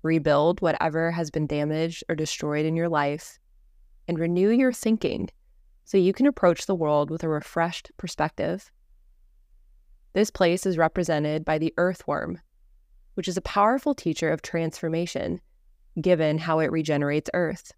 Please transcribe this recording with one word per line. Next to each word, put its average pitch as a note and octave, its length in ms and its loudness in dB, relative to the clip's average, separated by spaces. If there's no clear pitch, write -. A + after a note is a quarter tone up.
rebuild D#3 580 4
whatever D#3+ 520 0
has E3+ 180 -4
been D3+ 160 -2
damaged D#3 640 -2
or E3 40 0
destroyed D3+ 520 -2
in D#3+ 100 0
your E3+ 140 0
life, D3 500 -4
and E3+ 120 -4
renew F3 320 2
your B3+ 220 4
thinking A3 580 -2
so - 140 -2
you F#3 160 4
can B3+ 140 2
approach F3+ 400 2
the G3 80 0
world D3 360 0
with D#3+ 140 -6
a E3 40 -2
refreshed E3 680 -4
perspective. - 720 -6
This G#3 180 2
place F3+ 360 2
is F3+ 120 0
represented D#3+ 680 0
by D#3 140 0
the D#3+ 200 0
earthworm, F3 640 -2
which F3+ 120 -6
is F3+ 120 -4
a F3+ 40 -4
powerful B3 520 2
teacher D#3+ 360 -2
of D#3 120 -2
transformation, E3 1000 -4
given D#3+ 380 4
how D#3+ 220 0
it D#3 100 2
regenerates D3+ 640 0
earth. E3+ 460 -4